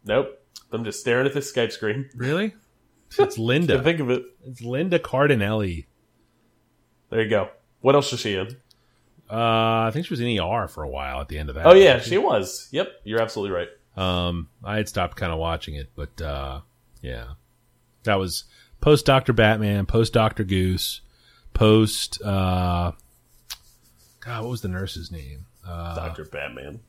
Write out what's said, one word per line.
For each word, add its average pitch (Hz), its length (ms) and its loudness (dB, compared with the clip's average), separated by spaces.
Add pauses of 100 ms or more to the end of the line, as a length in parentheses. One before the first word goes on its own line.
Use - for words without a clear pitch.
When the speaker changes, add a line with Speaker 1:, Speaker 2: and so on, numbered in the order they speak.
Speaker 1:
Nope. 120 360 -2 (300)
I'm 117 120 -6
just 104 160 -8
staring 127 280 2
at 135 60 0
this - 180 -6
Skype 117 200 0
screen. 123 440 -4
Speaker 2:
Really? 160 400 -4 (640)
It's 403 200 2
Speaker 1:
<laughs> - 20 -6
Speaker 2:
Linda. 135 340 2
Speaker 1:
Can't 127 100 2
think 165 160 2
of 131 100 -2
it. 127 140 0 (220)
Speaker 2:
It's 127 160 -18
Linda 151 380 -2
Cardinelli. 107 880 0 (1200)
Speaker 1:
There 113 120 -2
you 110 80 -2
go. 101 200 0 (320)
What 135 140 4
else 139 180 2
is 120 60 -6
she 104 160 -4
in? 101 220 -6 (760)
Speaker 2:
Uh, 113 560 2
I 110 60 -2
think 160 140 -4
she - 60 -6
was 123 80 -4
in 120 60 -2
E 110 120 0
R 85 280 -2
for - 160 -12
a 69 60 -8
while 67 320 -8
at 69 60 -10
the 73 100 -8
end 76 120 -6
of - 60 -10
that. - 120 4
Speaker 1:
Oh, 175 60 12
yeah, 185 220 12
Speaker 2:
Wasn't 113 140 -4
Speaker 1:
she 180 80 0
was. 185 540 0
Yep, 165 160 -2 (160)
you're 110 180 -2
absolutely 101 340 -4
right. 87 140 -4 (260)
Speaker 2:
Um, 87 540 -2 (140)
I 107 140 -6
had 107 120 -4
stopped 90 300 -4
kinda 85 180 -4
watching 82 380 -6
it, 69 200 -12
but, - 240 -12
uh, 69 420 -8 (400)
yeah. 62 320 -12 (680)
That 107 120 2
was 95 300 -4 (360)
post 151 240 4
Doctor 131 280 4
Batman, 107 520 2
post 113 280 0
Doctor 110 300 2
Goose, 92 580 -2 (520)
post, 110 720 4
uh, 90 680 0 (1300)
God, 120 240 -10
what 120 60 -6
was 123 120 -6
the 104 60 -6
nurse's 90 440 -8
name? 73 340 -14 (220)
Uh, 85 280 -10
Speaker 1:
Doctor 82 300 -8
Batman. 71 640 -12